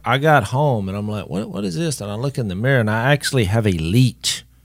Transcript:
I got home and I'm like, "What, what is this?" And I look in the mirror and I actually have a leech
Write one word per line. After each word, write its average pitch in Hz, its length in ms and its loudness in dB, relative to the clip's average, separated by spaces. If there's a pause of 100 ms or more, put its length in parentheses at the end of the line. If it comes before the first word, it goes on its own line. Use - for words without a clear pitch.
I 123 140 2
got 143 260 4
home 127 440 -2
and 95 80 -6
I'm 104 120 -6
like, 107 200 -6
"What, 214 220 -6
what 202 140 -6
is 180 100 -4
this?" 156 260 -4
And 104 100 -8
I 101 40 -6
look 127 240 -4
in 120 80 -2
the 92 80 -4
mirror 127 260 2
and 107 100 2
I 113 220 0
actually 139 340 2
have 110 200 2
a 98 60 4
leech 92 720 0 (200)